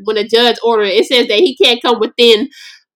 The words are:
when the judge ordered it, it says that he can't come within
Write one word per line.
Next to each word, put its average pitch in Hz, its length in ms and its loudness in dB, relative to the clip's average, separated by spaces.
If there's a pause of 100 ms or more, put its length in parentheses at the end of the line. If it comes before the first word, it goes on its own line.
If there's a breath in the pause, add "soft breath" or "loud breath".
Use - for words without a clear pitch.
when 214 100 -4
the 208 100 -2
judge 226 380 0
ordered 220 220 0
it, 196 140 -2
it - 80 0
says 240 200 -2
that 214 120 -2
he 277 180 0
can't 240 240 0
come 240 180 -2
within 226 480 0 (480 loud breath)